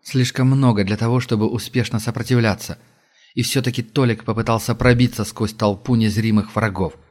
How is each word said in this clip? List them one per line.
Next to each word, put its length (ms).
Слишком 460
много 360
для 140
того, 220
чтобы 280
успешно 500
сопротивляться. 800
И 80
все-таки 400
Толик 420
попытался 500
пробиться 500
сквозь 300
толпу 400
незримых 600
врагов. 380